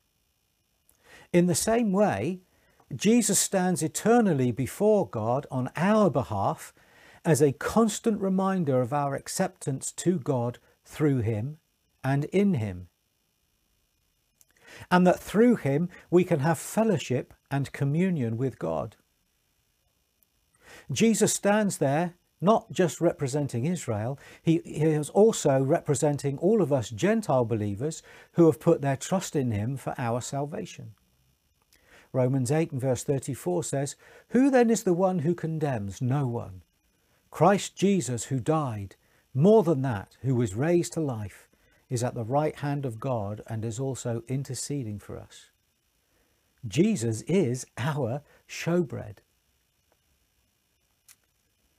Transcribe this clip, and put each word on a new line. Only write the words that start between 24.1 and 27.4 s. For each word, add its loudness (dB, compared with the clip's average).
he, 2
he -10
is 2
also 4
representing 0
all 2
of 0
us 0
Gentile 0